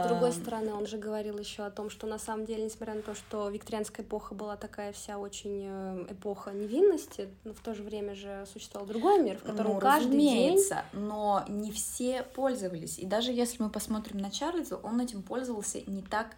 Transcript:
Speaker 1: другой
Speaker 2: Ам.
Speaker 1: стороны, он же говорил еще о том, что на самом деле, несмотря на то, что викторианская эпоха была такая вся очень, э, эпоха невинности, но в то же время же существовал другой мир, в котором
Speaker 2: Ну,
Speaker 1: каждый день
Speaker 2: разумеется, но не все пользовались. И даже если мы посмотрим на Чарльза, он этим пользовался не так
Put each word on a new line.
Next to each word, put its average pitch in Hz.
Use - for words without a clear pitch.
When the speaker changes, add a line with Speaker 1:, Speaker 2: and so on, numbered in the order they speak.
Speaker 1:
другой -
Speaker 2:
Ам. -
Speaker 1:
стороны, 220
он 208
же 220
говорил 214
еще 208
о 202
том, 208
что 208
на 214
самом 220
деле, 220
несмотря 220
на 214
то, 214
что 208
викторианская 214
эпоха 208
была 208
такая 208
вся 202
очень, 202
э, 190
эпоха 202
невинности, 214
но 220
в -
то 226
же 208
время 208
же 196
существовал 202
другой 254
мир, 202
в -
котором 214
Speaker 2:
Ну, 196
Speaker 1:
каждый 254
день 277
Speaker 2:
разумеется, 294
но 208
не 208
все 247
пользовались. 202
И -
даже 226
если 240
мы 214
посмотрим 214
на 196
Чарльза, 302
он 208
этим 240
пользовался 233
не 196
так 220